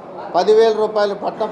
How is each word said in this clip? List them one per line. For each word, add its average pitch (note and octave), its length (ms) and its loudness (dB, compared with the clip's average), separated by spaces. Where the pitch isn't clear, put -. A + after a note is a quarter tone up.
పదివేల G#3+ 380 4
రూపాయలు G#3 400 -2
పట్టణ G3+ 300 -6